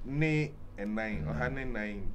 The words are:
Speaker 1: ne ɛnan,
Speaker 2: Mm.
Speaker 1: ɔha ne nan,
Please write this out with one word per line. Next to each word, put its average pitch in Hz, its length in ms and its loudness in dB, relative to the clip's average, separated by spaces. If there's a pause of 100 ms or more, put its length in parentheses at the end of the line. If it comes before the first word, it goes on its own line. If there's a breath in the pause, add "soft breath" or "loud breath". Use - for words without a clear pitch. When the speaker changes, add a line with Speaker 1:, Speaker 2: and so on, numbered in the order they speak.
Speaker 1:
ne 151 480 4 (260)
ɛnan, 107 440 0
Speaker 2:
Mm. - 60 -2
Speaker 1:
ɔha 123 260 0
ne 131 100 -2
nan, 107 380 -2 (120)